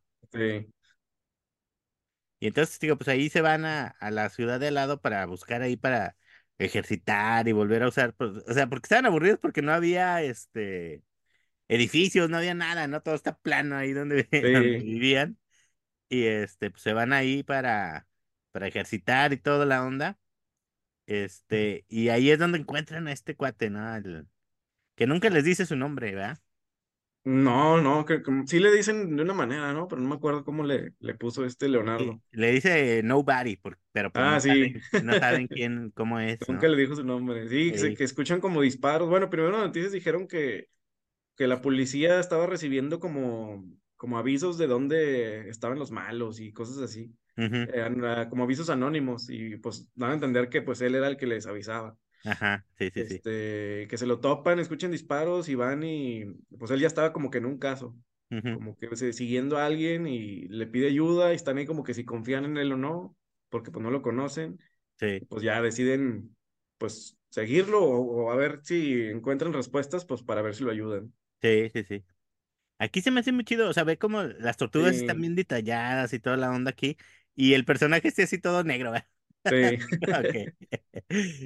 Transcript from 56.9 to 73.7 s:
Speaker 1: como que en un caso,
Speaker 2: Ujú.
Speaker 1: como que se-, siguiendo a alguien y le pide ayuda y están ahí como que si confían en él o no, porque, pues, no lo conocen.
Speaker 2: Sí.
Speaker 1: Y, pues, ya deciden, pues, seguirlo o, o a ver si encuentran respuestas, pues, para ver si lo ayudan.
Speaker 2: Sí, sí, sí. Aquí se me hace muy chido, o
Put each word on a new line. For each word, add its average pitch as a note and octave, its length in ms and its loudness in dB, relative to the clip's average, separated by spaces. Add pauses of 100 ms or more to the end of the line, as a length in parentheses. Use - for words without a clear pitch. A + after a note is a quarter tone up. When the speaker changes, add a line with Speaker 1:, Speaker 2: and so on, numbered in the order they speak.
Speaker 1:
como C#3 160 -4
que C3 80 -4
en A#2 80 -4
un C#3 120 -6
caso, B2 380 -8 (360)
Speaker 2:
Ujú. A#2 280 -4
Speaker 1:
como G#2+ 180 -12
que A#2 180 -12
se-, A#2+ 180 -4
siguiendo B2 440 -2
a D3 80 0
alguien D#3+ 420 -2
y G#2 420 -8
le A2 180 -8
pide B2 200 0
ayuda E3+ 440 4
y E3+ 40 0
están C#3 220 -4
ahí C#3+ 80 -4
como D3 180 -6
que B2+ 100 -6
si A#2 120 -6
confían A#2+ 400 -4
en D3 120 -4
él C#3 160 -2
o C3 40 -2
no, E3+ 380 -6 (340)
porque, A#2 220 -8
pues, A2 120 -8
no A2+ 80 -4
lo C#3 100 -2
conocen. C#3 580 -4 (400)
Speaker 2:
Sí. G2+ 220 -4
Speaker 1:
Y, - 40 -16
pues, A2 180 -8
ya A2+ 180 0
deciden, A#2+ 760 -2 (440)
pues, - 380 -10 (120)
seguirlo F#3 540 2
o, B2 440 2
o A#2 40 -2
a B2 60 0
ver C#3+ 260 0
si C#3+ 460 0
encuentran C3+ 440 -4
respuestas, C#3+ 520 -4
pues, A#2+ 180 -8
para G#2+ 200 -2
ver G#2+ 120 -4
si A2+ 100 -8
lo A#2 60 -2
ayudan. G#2+ 420 -6 (280)
Speaker 2:
Sí, A2 320 4
sí, A2 100 -2
sí. G2+ 220 -10 (760)
Aquí B2 220 0
se B3+ 100 2
me B3+ 100 2
hace C4 120 0
muy B3 120 0
chido, A3+ 240 2
o D#3+ 40 0